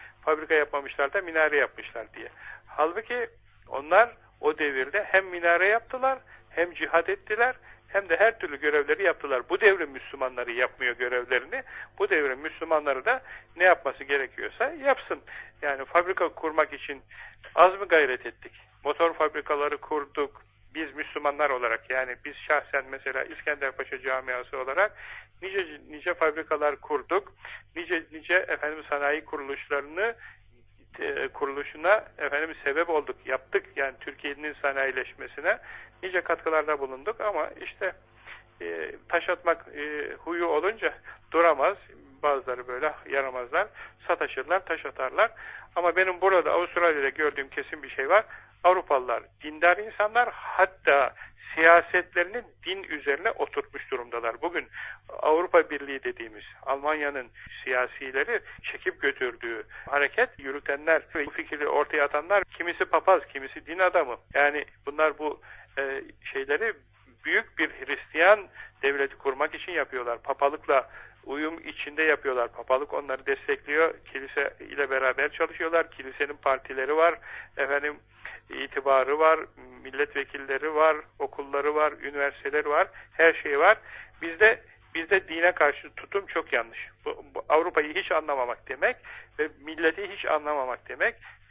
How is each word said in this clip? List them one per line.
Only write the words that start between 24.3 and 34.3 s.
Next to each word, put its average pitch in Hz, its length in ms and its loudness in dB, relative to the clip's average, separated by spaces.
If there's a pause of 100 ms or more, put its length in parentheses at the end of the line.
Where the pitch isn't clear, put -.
olarak 151 340 0 (500)
nice, 175 460 -6
nice 151 260 -4
fabrikalar 151 640 0
kurduk. 151 560 -4 (440)
Nice, 165 260 -4 (100)
nice, 160 220 -2
efendim, 156 540 -2
sanayi 147 360 -2
kuruluşlarını, 147 880 -6 (840)
e, 139 300 -4
kuruluşuna, 147 760 -2 (140)
efendim, 151 460 -4
sebep 160 260 0
olduk, 143 260 -2 (100)
yaptık. 131 400 -4 (100)
Yani 135 240 -2
Türkiye'nin 147 520 -10